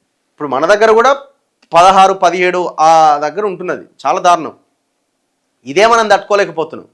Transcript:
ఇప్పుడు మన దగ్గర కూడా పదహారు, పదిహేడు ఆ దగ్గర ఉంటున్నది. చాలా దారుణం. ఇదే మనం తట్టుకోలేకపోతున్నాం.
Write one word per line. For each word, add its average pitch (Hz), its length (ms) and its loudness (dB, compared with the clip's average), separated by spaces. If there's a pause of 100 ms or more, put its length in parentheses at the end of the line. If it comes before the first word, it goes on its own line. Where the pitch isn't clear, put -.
(320)
ఇప్పుడు 147 160 -12
మన 135 180 -4
దగ్గర 208 260 2
కూడా 233 220 2 (600)
పదహారు, 190 400 4
పదిహేడు 180 680 -2
ఆ 156 380 4
దగ్గర 151 280 -6
ఉంటున్నది. 180 400 -10 (200)
చాలా 170 140 -2
దారుణం. 170 340 0 (1120)
ఇదే 165 220 0
మనం 226 200 2
తట్టుకోలేకపోతున్నాం. 165 880 -4